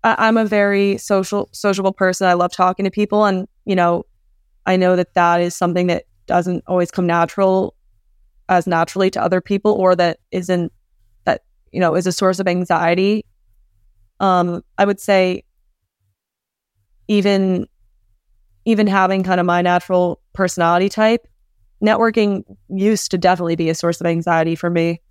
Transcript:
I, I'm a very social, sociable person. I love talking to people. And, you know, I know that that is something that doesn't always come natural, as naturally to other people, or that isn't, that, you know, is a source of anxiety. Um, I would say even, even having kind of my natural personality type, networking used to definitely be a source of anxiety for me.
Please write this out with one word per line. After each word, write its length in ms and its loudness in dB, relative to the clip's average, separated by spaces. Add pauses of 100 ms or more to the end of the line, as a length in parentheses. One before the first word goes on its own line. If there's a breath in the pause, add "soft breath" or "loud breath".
I, 120 2 (140)
I'm 100 2
a 80 0
very 520 2
social, 540 -2
sociable 400 -2
person. 340 -2
I 60 4
love 200 0
talking 320 0
to 60 0
people. 360 0
And, 200 -2 (200)
you 100 -2
know, 300 0 (580)
I 120 0
know 200 2
that 180 -4
that 260 2
is 140 -2
something 340 0
that 160 -2 (220)
doesn't 400 -2
always 240 -2
come 160 -2
natural, 680 0 (760)
as 180 2
naturally 440 0
to 120 -6
other 180 0
people, 320 -2
or 240 2
that 220 0 (120)
isn't, 420 -4 (520)
that, 180 -2 (300)
you 80 -6
know, 140 2
is 120 0
a 60 -2
source 280 0
of 80 -2
anxiety. 760 0 (920)
Um, 440 0 (160)
I 80 4
would 140 -2
say 420 0 (1700)
even, 580 0 (1000)
even 220 2
having 360 2
kind 180 0
of 60 0
my 160 2
natural 580 0 (120)
personality 560 0
type, 380 0 (580)
networking 580 2 (260)
used 440 -2
to 60 -2
definitely 380 0
be 120 -2
a 60 0
source 260 -4
of 60 -4
anxiety 500 0
for 140 -4
me. 300 -2 (100)